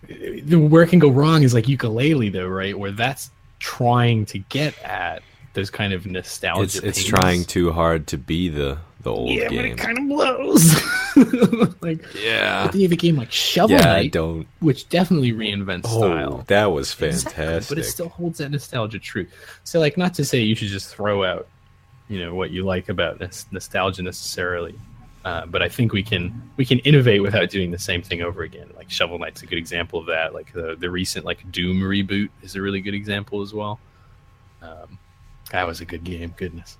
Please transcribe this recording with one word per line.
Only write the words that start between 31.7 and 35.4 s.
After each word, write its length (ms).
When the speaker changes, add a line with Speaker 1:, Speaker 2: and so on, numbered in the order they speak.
Speaker 1:
reboot 500
is 140
a 60
really 180
good 140
example 480
as 100
well. 260
Um, 360